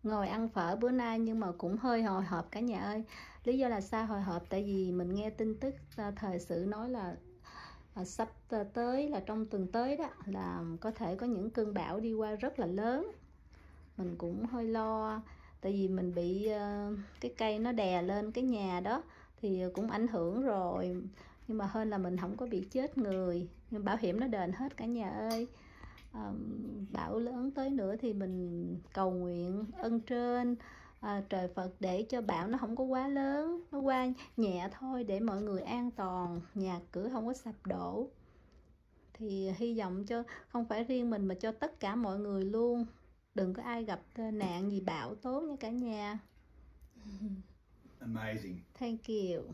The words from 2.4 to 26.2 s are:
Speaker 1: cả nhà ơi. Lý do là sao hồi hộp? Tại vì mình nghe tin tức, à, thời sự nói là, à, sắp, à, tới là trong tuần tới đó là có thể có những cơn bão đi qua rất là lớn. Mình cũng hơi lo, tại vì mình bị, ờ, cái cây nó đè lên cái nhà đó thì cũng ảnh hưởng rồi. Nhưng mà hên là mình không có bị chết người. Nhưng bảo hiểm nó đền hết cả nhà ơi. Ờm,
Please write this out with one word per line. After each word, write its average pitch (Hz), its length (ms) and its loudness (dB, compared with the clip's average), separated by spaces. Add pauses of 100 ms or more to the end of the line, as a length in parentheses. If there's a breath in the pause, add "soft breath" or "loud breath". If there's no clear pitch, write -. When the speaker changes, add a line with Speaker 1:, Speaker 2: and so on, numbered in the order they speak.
Speaker 1:
cả 208 100 -4
nhà 226 240 0
ơi. 214 200 0 (400 loud breath)
Lý 254 140 4
do 254 100 6
là 214 120 2
sao 220 260 0
hồi 208 140 0
hộp? 175 280 0
Tại 196 160 2
vì 190 280 2
mình 180 220 2
nghe 214 160 0
tin 220 300 0
tức, 269 140 0 (220)
à, 208 200 -2
thời 185 240 -2
sự 180 280 -2
nói 214 220 -2
là, 190 260 -2 (800 loud breath)
à, 185 100 -2
sắp, 220 240 -2 (220)
à, 214 140 2 (100)
tới 254 340 2
là 294 120 2
trong 220 260 0
tuần 190 200 0
tới 247 300 2
đó 294 140 -2 (160)
là 180 360 -2 (180)
có 180 100 -2
thể 196 260 -2
có 233 100 -2
những 220 240 0
cơn 214 240 0
bão 190 260 0
đi 226 140 0
qua 214 200 0
rất 220 240 -2
là 208 80 2
lớn. 240 460 2 (840 loud breath)
Mình 180 220 -2
cũng 180 280 -2
hơi 233 180 -2
lo, 220 580 0 (380 loud breath)
tại 196 120 0
vì 196 160 4
mình 185 260 2
bị, 180 320 2
ờ, 208 480 0 (260 loud breath)
cái 240 180 -4
cây 214 200 2
nó 240 140 2
đè 185 300 4
lên 208 300 0
cái 247 120 0
nhà 196 360 2
đó 233 220 2 (400 loud breath)
thì 190 200 2 (120)
cũng 214 160 0
ảnh 220 180 2
hưởng 190 340 2
rồi. 185 540 2 (520 loud breath)
Nhưng 220 100 0
mà 202 140 0
hên 220 180 2
là 202 80 0
mình 180 180 0
không 196 200 -2
có 254 100 -4
bị 190 240 0
chết 277 280 0
người. 185 500 2 (220)
Nhưng 208 140 -2
bảo 196 160 2
hiểm 202 200 2
nó 262 60 2
đền 190 260 0
hết 262 240 -4
cả - 100 -6
nhà 226 240 0
ơi. 226 360 0 (680 loud breath)
Ờm, 214 440 -6 (360)